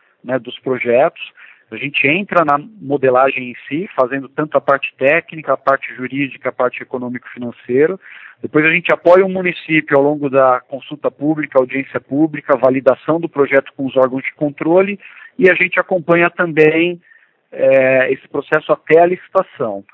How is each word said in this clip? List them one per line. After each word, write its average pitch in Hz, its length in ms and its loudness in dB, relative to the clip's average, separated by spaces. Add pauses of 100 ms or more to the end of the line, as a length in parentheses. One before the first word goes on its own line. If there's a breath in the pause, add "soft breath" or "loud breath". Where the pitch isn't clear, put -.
(220)
né, 127 160 -4
dos 123 220 -12
projetos. 127 600 0 (500 soft breath)
A 110 60 -12
gente 143 280 -4
entra 170 400 0
na 143 120 2
modelagem 131 960 -2
em 117 40 -16 (120)
si, 160 280 -8
fazendo 131 320 -4
tanto 151 300 -6
a 135 40 -6
parte - 340 -2
técnica, 156 580 -2
a 131 40 -4
parte 135 380 -4
jurídica, 127 540 -8
a - 20 -6
parte 123 320 -4
econômico-financeira. 123 1120 -4 (440 loud breath)
Depois 151 240 -2
a 160 40 2
gente 170 240 0
apoia 180 320 6
o 190 40 -4
município 160 680 -2
ao 139 60 4
longo 143 260 -2
da 127 300 2
consulta 131 500 -10
pública, 151 480 -4
audiência 131 420 -2
pública, 147 580 -2
validação 131 640 0
do 170 100 -6
projeto 139 460 0
com 139 100 -6
os 127 100 -6
órgãos 131 260 0
de - 120 -10
controle, 170 680 -2 (400 loud breath)
e 185 100 6
a 175 60 4
gente 180 240 -2
acompanha 170 500 0
também, 165 720 0 (500 soft breath)
é, 131 600 2
esse - 160 -8
processo 156 440 -2
até 151 280 2
a 175 60 6
licitação. 147 800 -4 (100)